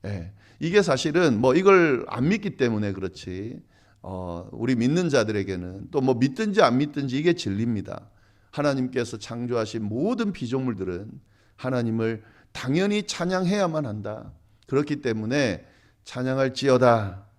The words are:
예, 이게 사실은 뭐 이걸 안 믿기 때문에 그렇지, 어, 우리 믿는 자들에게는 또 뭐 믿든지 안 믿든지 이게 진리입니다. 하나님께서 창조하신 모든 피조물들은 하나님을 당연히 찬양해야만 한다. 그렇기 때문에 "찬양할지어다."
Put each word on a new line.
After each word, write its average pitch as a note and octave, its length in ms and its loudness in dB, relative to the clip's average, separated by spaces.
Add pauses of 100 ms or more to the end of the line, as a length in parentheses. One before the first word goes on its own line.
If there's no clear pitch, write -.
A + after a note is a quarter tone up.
예, F#2+ 280 -8 (280)
이게 F3 200 4
사실은 D3+ 600 2
뭐 C3 140 4
이걸 F3+ 540 6
안 B2 200 0
믿기 G3+ 280 0
때문에 G#2+ 360 0
그렇지, F#2 680 -8 (400)
어, F#2 520 -10
우리 B2 240 0
믿는 D#3 320 2
자들에게는 G2 840 -2
또 D3 100 0
뭐 C3 140 -2
믿든지 F#3+ 480 2
안 B2 160 2
믿든지 C#3 400 -4
이게 E3+ 160 2
진리입니다. G#2+ 760 -4 (500)
하나님께서 B2+ 600 -2
창조하신 A#2 640 -4
모든 F3 500 -2
피조물들은 G#2+ 800 -4 (460)
하나님을 A2+ 680 -2 (300)
당연히 G3 540 0
찬양해야만 F3+ 800 -2
한다. G#2+ 460 -10 (340)
그렇기 D3 360 0
때문에 A2 600 0 (400)
"찬양할지어다." B2+ 1200 2 (140)